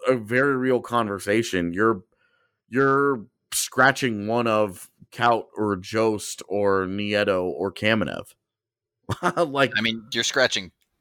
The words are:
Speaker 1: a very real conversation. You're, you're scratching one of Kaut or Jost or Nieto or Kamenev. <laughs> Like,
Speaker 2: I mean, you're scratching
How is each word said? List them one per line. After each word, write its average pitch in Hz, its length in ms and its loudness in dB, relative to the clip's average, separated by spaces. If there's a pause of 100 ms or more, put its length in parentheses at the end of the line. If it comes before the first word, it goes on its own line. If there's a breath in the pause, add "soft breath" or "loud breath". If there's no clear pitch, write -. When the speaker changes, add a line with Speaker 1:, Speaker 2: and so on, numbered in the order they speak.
Speaker 1:
a 131 80 4
very 127 400 0
real 127 240 0
conversation. 101 920 -2
You're, 107 280 2 (640)
you're 135 580 2 (260)
scratching 127 720 0
one 117 200 0
of 107 440 0 (220)
Kaut 117 320 2 (120)
or 104 200 0
Jost 107 720 -2
or 98 380 2
Nieto 101 580 0
or 90 260 -4
Kamenev. 98 640 -2 (880)
<laughs> 175 280 0
Like, 135 260 0
Speaker 2:
I 107 60 0
mean, 113 300 -2
you're 117 120 0
scratching 113 480 0 (280)